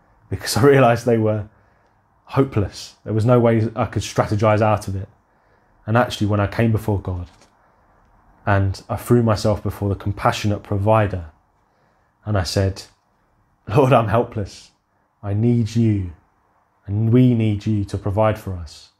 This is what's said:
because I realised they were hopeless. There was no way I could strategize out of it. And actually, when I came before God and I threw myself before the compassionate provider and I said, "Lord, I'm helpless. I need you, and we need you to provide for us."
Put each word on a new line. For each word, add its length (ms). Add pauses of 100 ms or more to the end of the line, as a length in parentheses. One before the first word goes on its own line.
(300)
because 260
I 60
realised 420
they 140
were 300 (760)
hopeless. 720 (100)
There 80
was 140
no 140
way 360
I 100
could 160
strategize 600
out 260
of 80
it. 120 (760)
And 120
actually, 300
when 120
I 60
came 260
before 280
God 280 (1160)
and 420
I 80
threw 260
myself 400
before 260
the 80
compassionate 680
provider 640 (1000)
and 140
I 60
said, 400 (840)
"Lord, 240
I'm 160
helpless. 640 (520)
I 120
need 400
you, 380 (720)
and 260
we 220
need 320
you 200
to 120
provide 400
for 160
us." 460